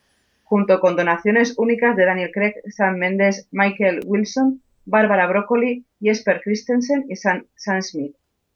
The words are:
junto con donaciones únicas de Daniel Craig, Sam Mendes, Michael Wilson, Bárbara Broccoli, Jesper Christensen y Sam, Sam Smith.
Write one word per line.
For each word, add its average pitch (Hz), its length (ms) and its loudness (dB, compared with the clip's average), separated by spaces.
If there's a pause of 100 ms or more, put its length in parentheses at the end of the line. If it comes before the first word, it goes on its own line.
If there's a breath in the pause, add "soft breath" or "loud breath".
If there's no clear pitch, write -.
(420)
junto 196 380 2
con 180 140 2
donaciones 208 600 0
únicas 233 400 0
de 185 80 4
Daniel 180 300 0
Craig, 208 200 -2 (140)
Sam 190 300 -2
Mendes, 196 520 0
Michael 196 540 0
Wilson, 240 560 -2 (240)
Bárbara 202 420 2
Broccoli, 233 600 -2 (160)
Jesper 214 420 0
Christensen 247 640 -2
y 190 80 -10
Sam, 180 380 -2
Sam 190 260 -4
Smith. 143 340 -8 (420)